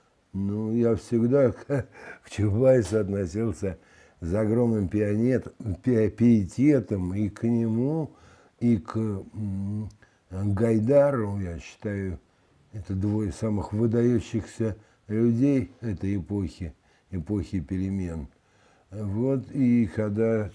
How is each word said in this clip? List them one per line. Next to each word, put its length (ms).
Ну, 400
я 220
всегда 560
<laughs> 160
к, 200
к 60
Чубайсу 720
относился 800
с 120
огромным 540
пианет-, 640
пи-, 260
пиететом 1040
и 160
к 140
нему, 680
и 180
к, 200
м, 920
Гайдару, 1120
я 200
считаю, 600
это 200
двое 380
самых 420
выдающихся 1040
людей 640
этой 360
эпохи, 560
эпохи 520
перемен. 640
Вот, 600
и 360
когда 680